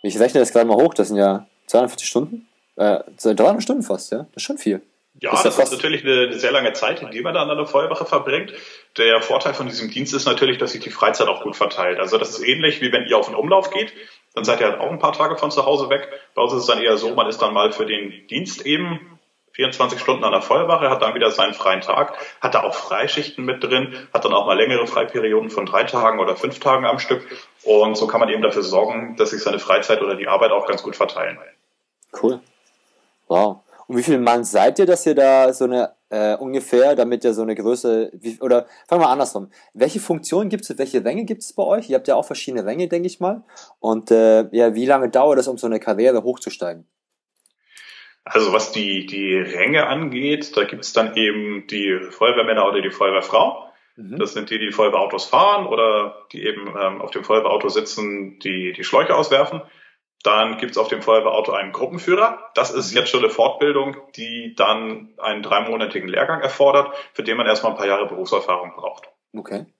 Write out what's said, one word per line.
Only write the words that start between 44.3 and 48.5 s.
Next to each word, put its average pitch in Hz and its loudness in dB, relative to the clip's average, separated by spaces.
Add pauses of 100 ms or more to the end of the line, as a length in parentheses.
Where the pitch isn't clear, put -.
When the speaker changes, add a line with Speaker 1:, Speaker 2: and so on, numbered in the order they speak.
Speaker 1:
ja, 117 4
wie 120 -2
lange 131 4
dauert 135 4
es, 127 -4
um 123 -6
so 123 -6
eine 110 -2
Karriere 113 2
hochzusteigen? 87 -8 (1400)
Speaker 2:
Also 107 0